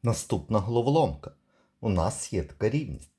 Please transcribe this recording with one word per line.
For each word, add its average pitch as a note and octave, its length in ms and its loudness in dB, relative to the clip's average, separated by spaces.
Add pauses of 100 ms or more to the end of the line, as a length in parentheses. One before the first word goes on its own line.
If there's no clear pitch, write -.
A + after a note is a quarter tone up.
Наступна A2+ 560 0
головоломка. A#2+ 720 2 (480)
У A2+ 80 -2
нас F2+ 440 0
є F2+ 100 0
така G#2 280 -2
рівність. B2 480 -6